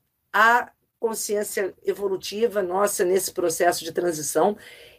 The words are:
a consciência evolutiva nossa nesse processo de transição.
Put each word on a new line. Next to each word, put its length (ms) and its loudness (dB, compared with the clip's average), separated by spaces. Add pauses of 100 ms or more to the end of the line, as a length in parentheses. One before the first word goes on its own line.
(320)
a 400 4 (280)
consciência 760 -2 (120)
evolutiva 760 -2
nossa 440 0
nesse 260 0
processo 520 0
de 80 -8
transição. 640 0 (420)